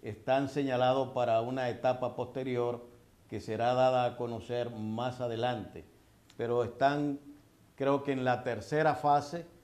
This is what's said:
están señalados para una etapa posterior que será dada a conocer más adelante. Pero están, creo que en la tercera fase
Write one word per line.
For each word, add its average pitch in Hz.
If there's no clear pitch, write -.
están 131
señalados 131
para 120
una 127
etapa 123
posterior 120
que 107
será 117
dada 127
a 120
conocer 120
más 113
adelante. 113
Pero 117
están, 143
creo 139
que 143
en 131
la 127
tercera 147
fase 147